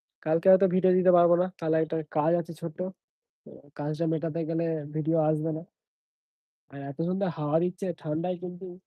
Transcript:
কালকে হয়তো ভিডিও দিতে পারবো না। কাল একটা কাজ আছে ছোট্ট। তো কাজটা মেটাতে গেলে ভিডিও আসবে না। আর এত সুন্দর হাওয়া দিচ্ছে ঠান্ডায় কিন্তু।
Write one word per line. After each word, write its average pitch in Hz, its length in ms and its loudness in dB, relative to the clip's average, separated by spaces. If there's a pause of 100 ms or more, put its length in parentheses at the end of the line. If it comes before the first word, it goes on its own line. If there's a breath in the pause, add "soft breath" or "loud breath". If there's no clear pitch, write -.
(220)
কালকে 160 260 2
হয়তো 190 200 6
ভিডিও 185 240 2
দিতে 185 200 4
পারবো 175 240 6
না। 180 180 0
কাল 160 200 -2
একটা 160 220 0 (120)
কাজ 156 260 0
আছে 170 200 -2
ছোট্ট। 160 240 -10 (680)
তো - 40 -16 (220)
কাজটা 151 340 -4
মেটাতে 160 360 -2
গেলে 165 220 -2 (240)
ভিডিও 156 320 0
আসবে 156 320 0
না। 156 100 -6 (1080)
আর 139 120 -10
এত 139 200 -8
সুন্দর 185 280 -2
হাওয়া 151 280 -2
দিচ্ছে 180 360 -2
ঠান্ডায় 170 420 -4
কিন্তু। 180 300 -10 (200)